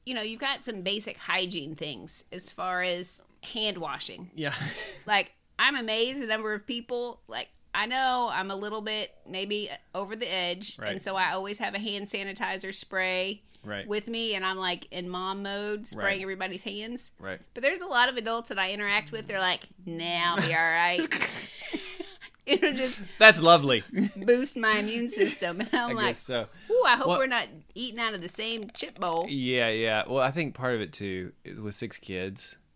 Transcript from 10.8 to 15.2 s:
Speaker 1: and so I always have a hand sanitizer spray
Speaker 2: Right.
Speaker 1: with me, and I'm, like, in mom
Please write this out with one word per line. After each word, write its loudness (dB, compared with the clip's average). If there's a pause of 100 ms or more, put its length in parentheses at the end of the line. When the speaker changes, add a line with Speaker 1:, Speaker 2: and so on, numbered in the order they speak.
Speaker 1:
and -6
so -4
I 2
always -4
have -2
a -2
hand -4
sanitizer -4
spray -2 (220)
Speaker 2:
Right. -6
Speaker 1:
with -2
me, -2
and -2
I'm, 0
like, -2
in -6
mom -4